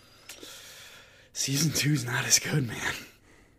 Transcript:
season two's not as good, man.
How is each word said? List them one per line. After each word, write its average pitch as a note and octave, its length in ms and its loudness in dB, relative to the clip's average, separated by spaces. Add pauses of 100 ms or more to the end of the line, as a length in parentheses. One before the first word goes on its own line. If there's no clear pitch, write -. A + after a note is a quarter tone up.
(1300)
season C#3 400 2
two's C#3 320 2
not B2 220 0
as - 120 8
good, D3 280 0
man. - 260 -2 (680)